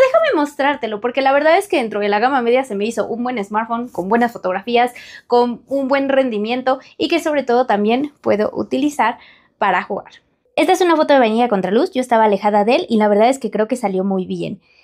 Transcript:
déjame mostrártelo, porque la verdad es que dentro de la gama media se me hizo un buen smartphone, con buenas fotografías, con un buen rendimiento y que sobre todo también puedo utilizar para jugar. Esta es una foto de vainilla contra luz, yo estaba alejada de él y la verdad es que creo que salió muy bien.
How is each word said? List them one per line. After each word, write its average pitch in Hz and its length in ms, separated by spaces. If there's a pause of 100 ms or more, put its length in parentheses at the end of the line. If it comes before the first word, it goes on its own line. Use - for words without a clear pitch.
déjame 539 340
mostrártelo, 277 580
porque 247 220
la 269 100
verdad 302 260
es 403 120
que 349 80
dentro 214 240
de 208 80
la 208 100
gama 254 220
media 247 240
se 220 100
me 202 80
hizo 220 240
un 233 160
buen 247 180
smartphone, 226 460
con 185 220
buenas 233 240
fotografías, 233 580 (360)
con 240 400
un 269 200
buen 277 220
rendimiento 254 720 (180)
y 311 100
que 320 140
sobre 302 220
todo 247 220
también 226 540
puedo 214 320
utilizar 247 680 (420)
para 190 220
jugar. - 300 (460)
Esta 320 160
es 349 80
una 339 160
foto 302 160
de 277 60
vainilla 233 280
contra 190 240
luz, 277 200
yo 254 100
estaba 226 240
alejada 208 400
de 240 100
él 359 140
y 233 80
la 214 100
verdad 208 220
es 269 100
que 214 100
creo 214 200
que 247 80
salió 190 260
muy 190 220
bien. 180 340 (240)